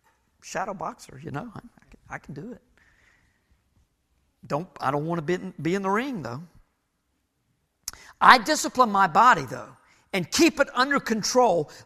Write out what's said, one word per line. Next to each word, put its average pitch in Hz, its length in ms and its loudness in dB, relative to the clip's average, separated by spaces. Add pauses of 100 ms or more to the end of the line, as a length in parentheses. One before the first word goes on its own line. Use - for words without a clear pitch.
(420)
shadow 190 320 -8
boxer, 156 480 -12
you 147 100 -12
know. 196 220 -10
I, - 60 -14
I - 300 -20
can, - 100 -20 (120)
I 220 80 -12
can - 140 -18
do 175 200 -14
it. - 80 -20 (1800)
Don't, 147 220 -6 (140)
I 135 100 -2
don't 147 140 -4
want 170 140 -4
to 156 40 -8
be 175 120 -4
in, 185 240 -12
be 160 140 -2
in 202 80 -2
the 190 80 -2
ring, 226 320 -2
though. 123 220 -10 (1800)
"I 208 160 10
discipline 254 540 0
my 196 160 4
body, 190 380 4
though, 120 240 -12 (420)
and 180 180 -4
keep 311 300 2
it 277 140 2
under 277 260 0
control, 220 720 0 (140)